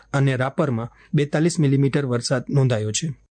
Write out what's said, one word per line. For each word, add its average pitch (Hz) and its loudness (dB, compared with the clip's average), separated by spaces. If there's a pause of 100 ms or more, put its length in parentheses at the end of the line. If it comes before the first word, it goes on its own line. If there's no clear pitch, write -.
(120)
અને 135 2
રાપરમાં 123 -2 (260)
બેતાલીસ 147 0
મિલીમીટર 139 2
વરસાદ 120 -2
નોંધાયો 120 0
છે. 156 -6 (280)